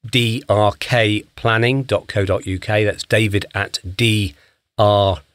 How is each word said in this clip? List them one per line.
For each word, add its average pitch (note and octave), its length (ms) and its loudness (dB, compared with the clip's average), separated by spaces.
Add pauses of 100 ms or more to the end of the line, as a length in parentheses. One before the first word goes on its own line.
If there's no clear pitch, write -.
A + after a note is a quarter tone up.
D A#2+ 440 -2
R G#2 320 2
K G#2+ 440 0 (120)
planning A#2+ 480 0
dot - 240 -2
co G2+ 160 -2
dot F#2+ 220 -2
U F#2+ 120 -4
K. G#2+ 260 0
That's G2+ 200 -4
david G#2+ 500 0
at - 240 -6 (180)
D G#2+ 380 0 (420)
R G2+ 420 4 (160)